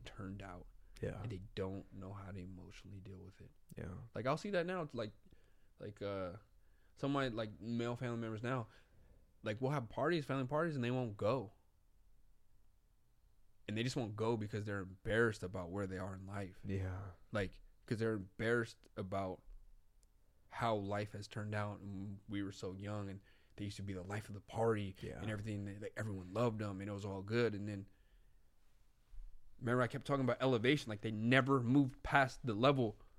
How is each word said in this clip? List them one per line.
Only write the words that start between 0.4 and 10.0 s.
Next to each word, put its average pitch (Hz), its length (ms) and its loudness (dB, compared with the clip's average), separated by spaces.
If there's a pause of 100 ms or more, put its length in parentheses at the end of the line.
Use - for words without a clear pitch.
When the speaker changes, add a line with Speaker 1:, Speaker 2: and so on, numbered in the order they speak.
Speaker 1:
out. 90 240 -12 (380)
Speaker 2:
Yeah. 98 180 -2
Speaker 1:
And 113 100 -4
they 92 100 -6 (140)
don't 95 280 -2 (160)
know 95 140 -10
how 98 180 -10
to 98 80 -6
emotionally 92 640 -12
deal 95 200 -12
with 95 180 -18
it. - 100 -16 (260)
Speaker 2:
Yeah. - 80 -6 (300)
Speaker 1:
Like, 110 100 -2
I'll 143 120 4
see 202 140 -6
that 175 140 2
now. 185 180 -2
It's 147 120 -8
like, 107 160 -2 (680)
like, 104 220 -10
uh, 98 280 -2 (680)
some 139 140 0
of - 20 2
my, 135 140 2
like, 110 220 -2 (100)
male 117 380 0
family 120 200 -2
members 110 240 -4
now, 120 260 0 (760)
like, 107 160 0
we'll 131 120 2
have 139 180 0
parties, 156 340 2